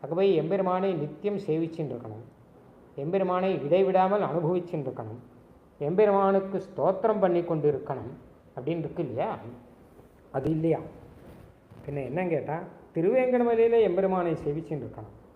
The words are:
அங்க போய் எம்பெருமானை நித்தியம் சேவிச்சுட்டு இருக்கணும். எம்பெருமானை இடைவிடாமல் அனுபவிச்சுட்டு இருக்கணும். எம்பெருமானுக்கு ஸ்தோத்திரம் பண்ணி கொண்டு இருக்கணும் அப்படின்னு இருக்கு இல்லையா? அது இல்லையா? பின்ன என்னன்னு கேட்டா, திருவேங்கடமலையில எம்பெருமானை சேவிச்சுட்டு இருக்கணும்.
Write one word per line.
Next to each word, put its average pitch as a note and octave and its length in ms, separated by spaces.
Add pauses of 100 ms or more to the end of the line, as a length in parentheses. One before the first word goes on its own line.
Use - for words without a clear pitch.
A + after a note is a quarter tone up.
அங்க C#3+ 140
போய் F#3+ 200
எம்பெருமானை F#3 580
நித்தியம் E3+ 440
சேவிச்சுட்டு D#3+ 540
இருக்கணும். A2 320 (720)
எம்பெருமானை F3+ 680
இடைவிடாமல் F#3+ 580
அனுபவிச்சுட்டு E3+ 500
இருக்கணும். B2 480 (600)
எம்பெருமானுக்கு G3 800
ஸ்தோத்திரம் F#3+ 640
பண்ணி F3 240
கொண்டு D#3 280
இருக்கணும் C3 400 (440)
அப்படின்னு B2+ 120
இருக்கு E3 360
இல்லையா? C#3+ 340 (920)
அது C3+ 180
இல்லையா? D#3 300 (1040)
பின்ன - 40
என்னன்னு C#3+ 400
கேட்டா, D#3 320 (320)
திருவேங்கடமலையில A#3 880
எம்பெருமானை F#3 520
சேவிச்சுட்டு D#3 140
இருக்கணும். C#3+ 680 (200)